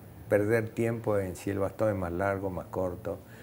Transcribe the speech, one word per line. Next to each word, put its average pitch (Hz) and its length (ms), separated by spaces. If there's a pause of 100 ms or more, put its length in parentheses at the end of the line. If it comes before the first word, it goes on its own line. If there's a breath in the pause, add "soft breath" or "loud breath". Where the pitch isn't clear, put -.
(280)
perder 107 400
tiempo 113 500
en 92 180
si - 140
el 98 80
bastón 98 320
es 98 60
más 87 160
largo, 98 380
más 90 160
corto". 90 520 (240 loud breath)